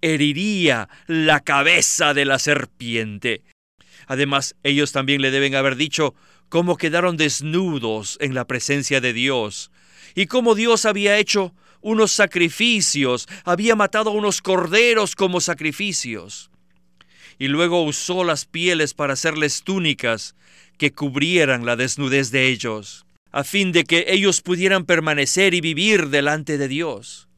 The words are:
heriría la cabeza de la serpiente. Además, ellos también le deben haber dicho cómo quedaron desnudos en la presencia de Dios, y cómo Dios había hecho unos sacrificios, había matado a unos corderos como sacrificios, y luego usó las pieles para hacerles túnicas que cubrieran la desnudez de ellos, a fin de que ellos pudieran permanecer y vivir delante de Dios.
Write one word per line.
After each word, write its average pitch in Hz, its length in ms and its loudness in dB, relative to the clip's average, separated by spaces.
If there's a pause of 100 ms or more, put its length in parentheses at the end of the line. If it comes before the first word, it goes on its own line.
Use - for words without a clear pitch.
heriría 156 880 0 (200)
la 156 320 2
cabeza 151 720 2
de 139 100 2
la 135 140 2
serpiente. 117 1040 -4 (640)
Además, 139 560 -2
ellos 143 300 0
también 139 300 -2
le 135 100 0
deben 135 240 0
haber 135 200 0
dicho 147 380 -2 (340)
cómo 175 280 0
quedaron 170 400 0
desnudos 147 1040 -2
en 135 140 -6
la 123 100 -4
presencia 135 560 -2
de 123 120 -2
Dios, 120 580 -2 (460)
y 185 100 0
cómo 240 300 2
Dios 226 280 2
había 202 320 2
hecho 202 380 -2 (260)
unos 220 300 2
sacrificios, 175 1160 0 (160)
había 208 320 2
matado 214 340 0
a 208 40 -4
unos 208 280 -2
corderos 196 720 2
como 180 260 0
sacrificios, 143 1120 -6 (880)
y 135 80 -4
luego 170 380 2
usó 180 400 -2
las 160 220 -2
pieles 165 480 0
para 143 180 -2
hacerles 151 500 -2
túnicas 147 720 -2 (420)
que 147 140 0
cubrieran 139 720 0
la 120 120 2
desnudez 131 560 -2
de 131 160 2
ellos, 110 580 -6 (240)
a 143 140 -4
fin 196 260 0
de 170 140 4
que 170 240 2
ellos 190 320 2
pudieran 185 460 0
permanecer 160 680 2
y 175 60 2
vivir 165 480 2
delante 147 500 0
de 139 80 -2
Dios. 135 720 -8